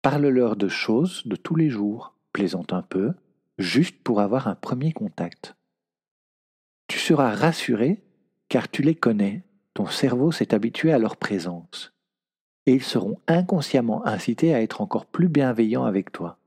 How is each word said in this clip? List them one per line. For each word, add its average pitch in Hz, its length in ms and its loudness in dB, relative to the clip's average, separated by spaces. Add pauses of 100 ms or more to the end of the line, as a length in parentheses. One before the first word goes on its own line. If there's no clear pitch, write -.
Parle-leur 135 540 2
de 101 140 -2
choses 131 580 -2
de 107 80 -4
tous - 220 -4
les 160 120 2
jours, 104 460 -4 (180)
plaisante 90 400 -4
un 92 100 -2
peu, 98 300 -2 (460)
juste 104 440 0
pour 104 180 0
avoir 107 260 0
un 101 80 -2
premier 135 380 -4
contact. - 640 -8 (1300)
Tu - 120 -6
seras 139 360 4
rassuré 131 720 0 (440)
car - 220 -2
tu - 120 -4
les 156 120 4
connais, 107 500 0 (300)
ton 101 120 -4
cerveau 127 440 2
s'est 117 240 0
habitué 117 380 0
à 139 60 4
leur 110 180 0
présence, 87 760 -8 (760)
et 131 80 6
ils 131 80 2
seront 104 440 -4
inconsciemment 139 800 0
incités 120 480 0
à 117 80 2
être - 180 -4
encore 104 260 -4
plus 175 220 2
bienveillants 127 560 2
avec 98 280 -2
toi. 85 340 -10